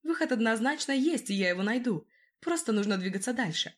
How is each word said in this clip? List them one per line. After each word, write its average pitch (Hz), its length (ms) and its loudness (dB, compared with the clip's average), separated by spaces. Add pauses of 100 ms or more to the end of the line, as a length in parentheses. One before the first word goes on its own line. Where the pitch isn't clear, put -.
Выход 320 280 -2
однозначно 233 640 0
есть, 277 380 2
и 202 40 0
я 190 140 2
его 180 140 0
найду. 226 440 0 (320)
Просто 330 340 -2
нужно 202 260 2
двигаться 190 340 -2
дальше. 226 460 -4